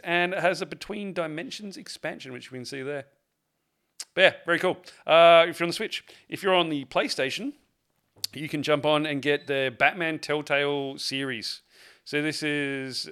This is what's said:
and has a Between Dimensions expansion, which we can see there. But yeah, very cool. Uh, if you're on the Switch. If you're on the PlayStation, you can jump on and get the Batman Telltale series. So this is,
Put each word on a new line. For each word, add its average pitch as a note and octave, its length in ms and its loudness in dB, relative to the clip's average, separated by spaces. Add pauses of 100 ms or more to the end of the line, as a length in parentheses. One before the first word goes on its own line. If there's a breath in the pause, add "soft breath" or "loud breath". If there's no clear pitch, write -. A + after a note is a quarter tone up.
and F3 300 0
has F3 300 0
a - 20 -4
Between G3 480 -10
Dimensions E3+ 640 -8
expansion, - 560 -12
which B2+ 180 -16
we C3 60 -12
can B2 80 -12
see C#3 160 -10
there. C#3 240 -8 (1080)
But F3 60 2
yeah, F#3 120 8 (120)
very E3+ 120 2
cool. F3 200 0 (280 loud breath)
Uh, E3+ 420 10
if D#3+ 120 -8
you're E3+ 60 2
on E3+ 40 0
the D3+ 60 -4
Switch. - 280 -8 (260 soft breath)
If D#3 120 -10
you're F#3+ 140 4
on E3+ 140 2
the C#3+ 160 -4
PlayStation, F#3 680 -4 (800)
you C#3+ 160 -10
can D3 140 -4
jump D3 240 0
on D3+ 180 2
and C#3+ 160 -4
get D3 240 0
the C3+ 320 0
Batman D#3+ 400 0
Telltale C#3+ 800 -2
series. C3+ 640 -6 (440 soft breath)
So D3 180 -2
this D3+ 180 -4
is, C#3 680 -4